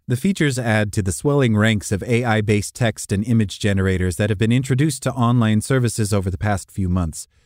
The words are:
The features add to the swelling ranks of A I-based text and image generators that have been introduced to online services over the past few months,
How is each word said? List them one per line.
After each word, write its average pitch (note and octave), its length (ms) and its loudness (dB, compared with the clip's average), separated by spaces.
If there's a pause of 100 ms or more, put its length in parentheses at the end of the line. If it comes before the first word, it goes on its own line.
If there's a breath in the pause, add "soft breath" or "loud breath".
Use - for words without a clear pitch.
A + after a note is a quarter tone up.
The B2 80 0
features D#3 400 0
add G#2+ 360 0
to G#2+ 100 -2
the F#2+ 80 -2
swelling C#3 460 2
ranks G#2+ 340 2
of G2 140 -2
A A#2 200 0
I-based G#2+ 520 0
text - 340 -2
and G#2 160 -2
image A2+ 320 0
generators F#2+ 600 0
that G#2 120 2
have G2 80 -2
been A2+ 140 2
introduced C3+ 500 0
to B2 100 -2
online A#2 480 2
services A#2 540 0
over G2 160 0
the - 80 -6
past G#2 320 -4
few F#2+ 180 -4
months, F2 380 -2 (200)